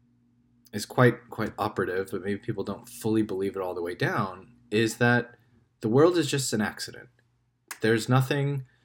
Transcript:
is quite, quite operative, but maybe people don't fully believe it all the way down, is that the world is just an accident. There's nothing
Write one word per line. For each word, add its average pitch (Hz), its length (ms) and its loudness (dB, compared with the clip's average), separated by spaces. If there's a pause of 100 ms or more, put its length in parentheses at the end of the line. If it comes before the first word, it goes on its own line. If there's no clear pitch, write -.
(720)
is 104 140 -8
quite, - 440 4
quite 104 280 -6
operative, 98 540 -4
but 92 120 -6
maybe 101 140 -4
people 101 260 -6
don't 95 240 -8
fully 110 360 0
believe 98 340 -4
it 95 40 -4
all 90 120 -4
the 87 80 -6
way 87 140 -6
down, 104 560 -4 (200)
is 110 260 0
that 120 340 2 (500)
the 113 80 -2
world 160 280 6
is 143 140 0
just 139 220 -2
an 107 80 0
accident. - 480 -8 (720)
There's 113 260 2
nothing 139 560 2 (220)